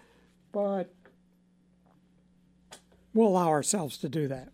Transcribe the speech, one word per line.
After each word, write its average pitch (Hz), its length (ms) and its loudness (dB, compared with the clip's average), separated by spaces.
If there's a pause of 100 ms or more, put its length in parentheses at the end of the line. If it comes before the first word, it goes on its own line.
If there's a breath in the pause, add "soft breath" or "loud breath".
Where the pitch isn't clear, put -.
(520 soft breath)
but 196 420 -4 (2250)
we'll 220 160 6
allow 180 180 4
ourselves 156 520 0
to 156 100 -6
do 151 180 -2
that. 131 260 -10